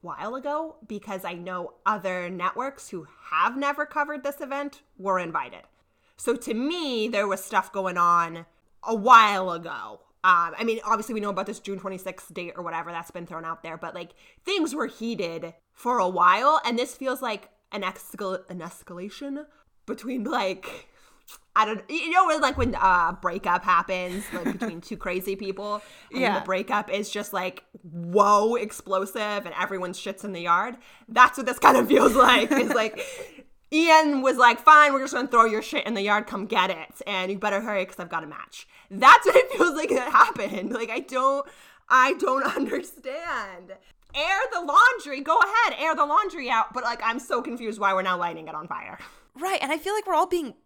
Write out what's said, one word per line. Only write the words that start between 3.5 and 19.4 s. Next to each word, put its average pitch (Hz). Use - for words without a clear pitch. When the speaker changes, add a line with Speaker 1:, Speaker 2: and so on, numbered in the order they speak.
Speaker 1:
never 285
covered 294
this 285
event 277
were 190
invited. 156
So -
to -
me, 262
there 214
was 190
stuff 196
going 190
on 170
a 226
while 208
ago. 156
Um, 170
I 226
mean, 226
obviously 214
we 220
know 208
about 196
this -
June 196
twenty-sixth 190
date 175
or 180
whatever 165
that's 170
been 170
thrown 165
out 165
there, 165
but, 165
like, 175
things 330
were 277
heated 170
for 247
a 190
while, 190
and 233
this 247
feels 262
like 214
an 208
escal-, 185
an 185
escalation 202